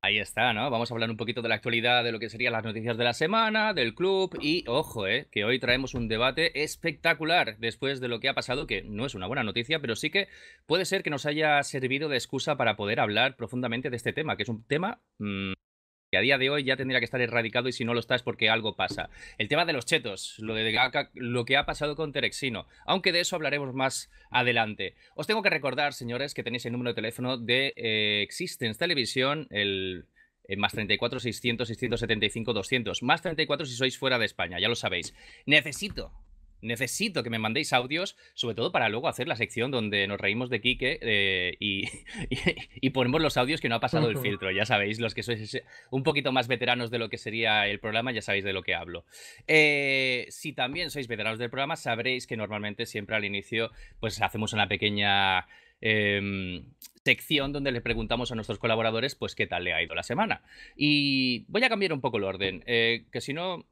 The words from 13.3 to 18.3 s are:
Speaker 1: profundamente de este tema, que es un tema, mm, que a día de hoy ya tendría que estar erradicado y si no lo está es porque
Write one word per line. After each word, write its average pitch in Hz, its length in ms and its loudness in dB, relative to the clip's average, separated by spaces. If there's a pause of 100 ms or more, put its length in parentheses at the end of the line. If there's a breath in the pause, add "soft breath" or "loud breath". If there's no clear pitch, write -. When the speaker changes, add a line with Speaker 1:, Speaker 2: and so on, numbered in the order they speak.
Speaker 1:
profundamente 123 520 -4
de 120 100 -4
este - 140 -2
tema, 147 240 -2
que 104 60 -4
es 101 60 -4
un 113 180 -6
tema, 175 340 -2 (200)
mm, 98 320 -2 (580)
que 92 60 4
a 92 60 6
día 135 160 4
de 131 100 2
hoy 143 160 0
ya 131 140 2
tendría 131 220 2
que 113 40 0
estar 123 160 -2
erradicado 117 480 2
y 123 40 -2
si 120 120 -4
no 117 80 0
lo 117 80 2
está - 140 0
es 120 80 0
porque 107 260 2